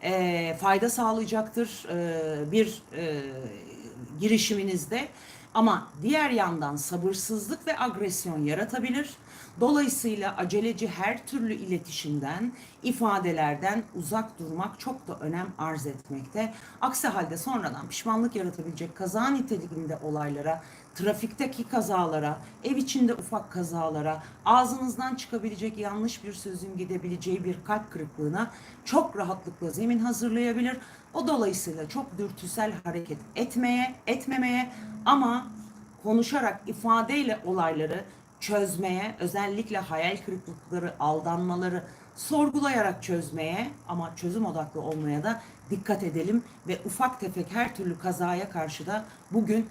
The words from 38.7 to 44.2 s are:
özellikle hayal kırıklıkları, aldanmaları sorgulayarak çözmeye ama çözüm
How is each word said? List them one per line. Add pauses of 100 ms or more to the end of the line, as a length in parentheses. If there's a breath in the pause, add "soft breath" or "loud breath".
özellikle
hayal (100)
kırıklıkları,
aldanmaları (320 loud breath)
sorgulayarak
çözmeye (180)
ama
çözüm